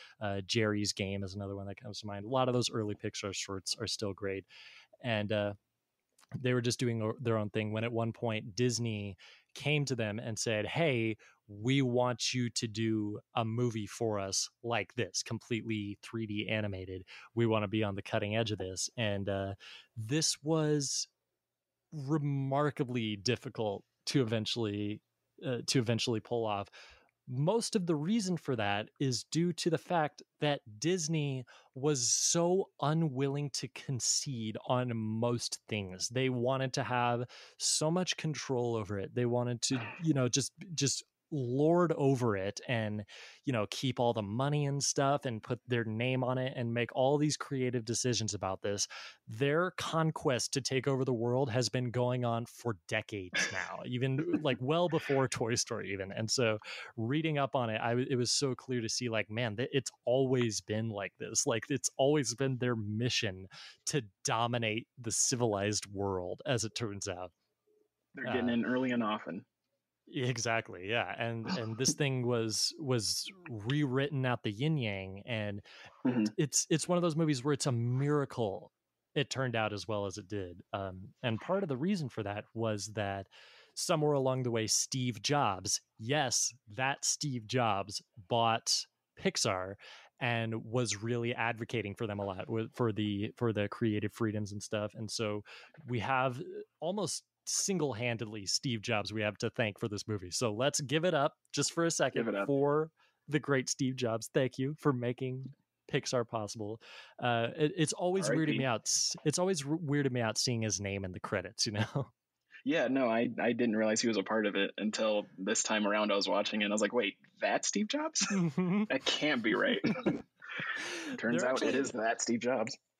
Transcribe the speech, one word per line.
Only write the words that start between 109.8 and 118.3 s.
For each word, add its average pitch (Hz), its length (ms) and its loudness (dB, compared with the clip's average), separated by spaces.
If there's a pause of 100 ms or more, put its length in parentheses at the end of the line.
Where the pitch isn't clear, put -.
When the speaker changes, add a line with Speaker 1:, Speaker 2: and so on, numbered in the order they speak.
Speaker 1:
me 123 100 0
out 110 160 0
seeing 117 240 2
his 104 180 0
name 98 240 -2
in 90 100 -6
the 92 60 -10
credits, 95 460 -2
you 110 80 -2
know? 110 380 -2
<laughs> - 40 -20 (480)
Speaker 2:
Yeah, 139 260 2
no, 131 200 4
I, 117 180 4 (140)
I 120 120 4
didn't 117 220 2
realize 110 260 4
he 120 60 2
was 110 100 2
a 101 60 4
part 110 220 2
of 98 100 0
it 98 220 4
until 107 480 2 (140)
this 104 240 0
time 107 240 2
around 104 240 4
I 101 40 6
was 98 140 2
watching 104 320 2
it. 104 40 2
And 101 60 0
I 104 40 2
was 107 60 0
like, 104 120 2
"Wait, 110 220 0 (260)
that's - 260 2
Steve 214 200 0
Jobs? 311 400 -2
<laughs> - 40 -2